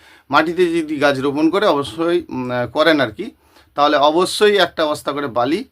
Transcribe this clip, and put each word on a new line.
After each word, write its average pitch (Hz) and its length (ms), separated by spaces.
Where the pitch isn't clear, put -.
মাটিতে 165 380
যদি 160 280
গাছ 143 240
রোপণ 143 300
করে 196 160
অবশ্যই, 165 640
উম, 127 220
আহ, 123 160
করেন 156 320
আর 120 120
কি, 190 200
তাহলে 147 220
অবশ্যই 180 600
একটা 170 280
বস্তা 151 260
করে 143 160
বালি 131 440